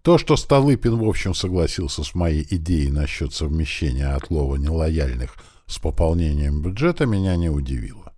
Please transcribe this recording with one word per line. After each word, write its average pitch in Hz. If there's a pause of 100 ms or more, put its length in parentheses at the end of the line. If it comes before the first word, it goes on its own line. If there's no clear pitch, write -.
То, 170
что 147
Столыпин 135
в 113
общем 95
согласился 90
с -
моей 82
идеей 80
насчет 71
совмещения 71
отлова 69
нелояльных 71 (320)
с -
пополнением 76
бюджета, 143
меня 95
не 85
удивило. 65